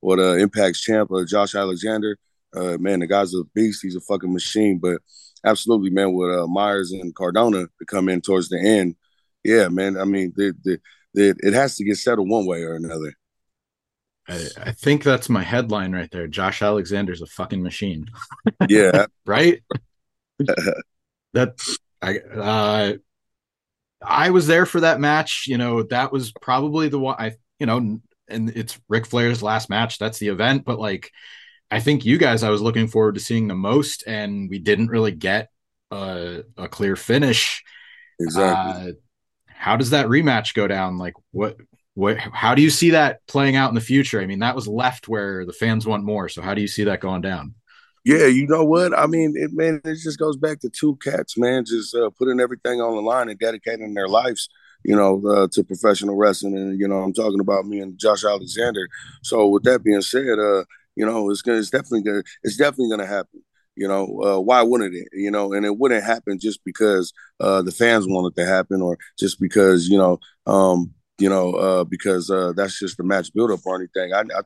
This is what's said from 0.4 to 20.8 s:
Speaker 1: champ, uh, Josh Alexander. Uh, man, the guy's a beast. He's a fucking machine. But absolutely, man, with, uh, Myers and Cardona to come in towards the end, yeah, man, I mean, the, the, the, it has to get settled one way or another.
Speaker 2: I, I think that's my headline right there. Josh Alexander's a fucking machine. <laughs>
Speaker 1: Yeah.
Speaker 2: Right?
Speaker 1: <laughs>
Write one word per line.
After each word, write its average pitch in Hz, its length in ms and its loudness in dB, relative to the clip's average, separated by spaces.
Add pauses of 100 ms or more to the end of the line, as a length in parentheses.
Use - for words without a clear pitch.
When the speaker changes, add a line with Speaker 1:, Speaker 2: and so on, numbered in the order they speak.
Speaker 1:
champ, 107 280 2
uh, 92 140 -2
Josh 101 300 0
Alexander. 101 640 -4 (360)
Uh, 90 240 -4
man, 95 220 0
the 85 60 -4
guy's 95 280 0
a 87 100 -4 (100)
beast. 107 280 0
He's 92 140 -8
a 87 40 -8
fucking 92 320 -4
machine. 98 460 0
But 87 220 -2 (460)
absolutely, 107 440 2
man, 95 220 2
with, 90 240 -2
uh, 87 100 -2
Myers 98 460 -2
and 90 220 -10
Cardona 95 540 0 (100)
to - 80 -16
come 95 220 0
in 90 120 0
towards 92 280 0
the 87 120 -4
end, 95 360 4 (480)
yeah, 107 240 4
man, 95 300 -2
I 95 60 -2
mean, 98 320 -2
the, 98 260 0
the, 90 180 -2 (340)
the, 101 260 6
it 101 140 2
has 135 220 2
to 104 80 -6
get 101 120 0
settled 107 320 0
one 107 180 0
way 85 160 -4
or 82 120 -6
another. 80 400 -10 (1120)
Speaker 2:
I, 85 180 -10 (140)
I - 120 -10
think 143 300 0
that's 131 260 2
my 101 140 2
headline 107 500 -2
right 87 200 -6
there. 85 160 -8
Josh 95 340 -4
Alexander's 101 600 -2
a 78 40 -14
fucking 92 360 -8
machine. 90 440 -6 (300)
<laughs> - 320 0
Speaker 1:
Yeah. 98 380 6 (180)
Speaker 2:
Right? 160 380 4 (760)
Speaker 1:
<laughs> 143 60 0 (880)